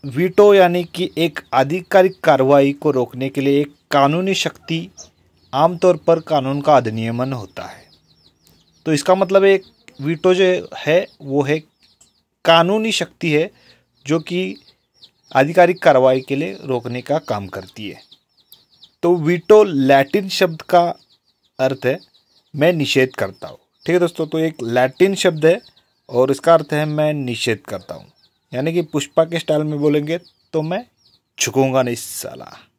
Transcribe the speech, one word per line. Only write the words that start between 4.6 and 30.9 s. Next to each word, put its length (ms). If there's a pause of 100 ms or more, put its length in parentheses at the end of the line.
आमतौर 440 (100)
पर 140
कानून 400
का 160
अधिनियमन 560
होता 320
है। 200 (1000)
तो 60
इसका 220
मतलब 300
एक 200 (360)
वीटो 340
जो 100 (320)
है 300 (160)
वो 200
है 160 (840)
कानूनी 480
शक्ति 380
है 200 (560)
जो 140
कि 360 (800)
आधिकारिक 460
कार्रवाई 380
के 160
लिए 280
रोकने 380
का 160
काम 280
करती 420
है। 120 (1000)
तो 140
वीटो 480
लैटिन 640
शब्द 360
का 180 (760)
अर्थ 280
है 120 (560)
मैं 180
निषेध 460
करता 300
हूँ। 100 (280)
ठीक 60
है 80
दोस्तों, 260
तो 120
एक 240
लैटिन 520
शब्द 320
है 140 (480)
और 220
इसका 240
अर्थ 180
है 140
मैं 280
निषेध 540
करता 260
हूँ, 120 (460)
यानी 200
कि 120
पुष्पा 400
के 140
स्टाइल 240
में 160
बोलेंगे 400 (340)
तो 100
मैं 220 (540)